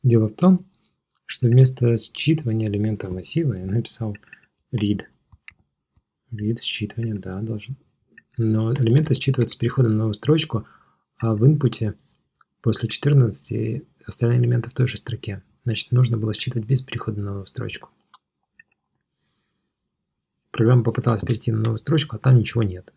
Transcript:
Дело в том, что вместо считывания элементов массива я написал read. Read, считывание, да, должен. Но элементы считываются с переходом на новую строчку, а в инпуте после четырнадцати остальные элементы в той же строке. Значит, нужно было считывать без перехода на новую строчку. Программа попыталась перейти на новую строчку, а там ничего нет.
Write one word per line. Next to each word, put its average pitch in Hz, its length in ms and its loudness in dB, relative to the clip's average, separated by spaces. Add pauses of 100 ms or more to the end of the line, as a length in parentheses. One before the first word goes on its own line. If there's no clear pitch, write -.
Дело 117 260 4
в 110 80 -6
том, 180 300 4 (600)
что - 200 -2
вместо 123 460 6
считывания 113 720 -2
элементов 104 460 -2
массива 113 420 -2
я 92 140 -8
написал 107 500 -4 (540)
read. 104 320 -2 (1300)
Read, 107 260 -4
считывание, 113 560 -6
да, 92 280 -8
должен. 110 360 -8 (600)
Но 110 360 0
элементы 135 400 2
считываются 127 420 0
с - 0 -
переходом 117 360 0
на 107 80 2
новую 107 160 -2
строчку, 151 520 -2 (500)
а 113 180 0
в 107 100 2
инпуте 131 480 2 (680)
после 110 280 -2
четырнадцати 113 960 0 (200)
остальные 120 340 0
элементы 120 320 0
в - 20 -20
той 123 140 0
же - 100 -6
строке. 104 460 -10 (200)
Значит, - 280 -4
нужно 123 260 2
было 107 160 -2
считывать 113 340 -6
без 127 140 0
перехода - 380 -8
на 101 80 -6
новую 98 180 -8
строчку. - 440 -10 (2500)
Программа 117 340 4
попыталась 113 380 0
перейти 113 300 -2
на 110 80 -2
новую 113 180 -2
строчку, 147 380 -2
а 107 40 -12
там 127 200 6
ничего 113 240 0
нет. 90 340 -6